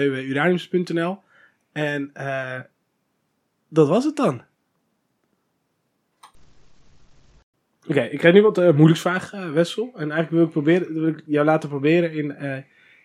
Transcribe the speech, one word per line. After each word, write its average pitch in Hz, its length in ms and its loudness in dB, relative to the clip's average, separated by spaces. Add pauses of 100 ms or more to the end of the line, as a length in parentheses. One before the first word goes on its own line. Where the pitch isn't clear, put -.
(120)
w 131 60 -6
uraniums 143 500 -2
punt 180 260 -4
n 165 100 -2
l. 185 200 -8 (480)
En, 147 420 -6
eh, 131 460 -8 (1080)
dat 151 200 4
was 214 160 2
het 302 120 -4
dan. 165 280 -2 (3500)
Oké, 135 140 0
ik 139 180 -6
krijg 170 140 6
nu 202 80 8
wat, 214 160 2
eh, 175 160 4
moeilijks 160 280 6
vragen, 185 420 -6
eh, 165 80 -10
Wessel. 170 340 -2 (100)
En 151 160 -8
eigenlijk 156 200 -4
wil 165 120 4
ik 160 80 0
proberen, 160 420 0
wil 160 140 -2
ik 156 180 -6
jou 147 200 2
laten 156 240 0
proberen 156 440 0
in, 147 220 -6
eh, 139 220 -10 (480)